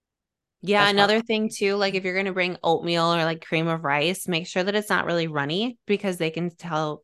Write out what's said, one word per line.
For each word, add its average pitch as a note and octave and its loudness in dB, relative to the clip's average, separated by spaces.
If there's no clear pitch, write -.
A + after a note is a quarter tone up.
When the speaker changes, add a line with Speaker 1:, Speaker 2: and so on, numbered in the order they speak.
Speaker 1:
Yeah, G3+ 4
Speaker 2:
That's G3+ 6
Speaker 1:
another G3+ 6
Speaker 2:
not A3+ -2
Speaker 1:
thing A3 0
too, G3+ 0
like, G3 0
if F#3+ -2
you're F3+ -2
gonna F#3+ -2
bring F3+ -2
oatmeal E3+ 2
or, E3 2
like, D#3+ -2
cream E3 0
of E3 -2
rice, D3 0
make F3 -2
sure F#3 -2
that G3+ -2
it's G#3 -2
not F3+ 2
really E3+ 0
runny, D#3+ -4
because G3 -2
they D#3+ -2
can E3+ -4
tell, D#3 -4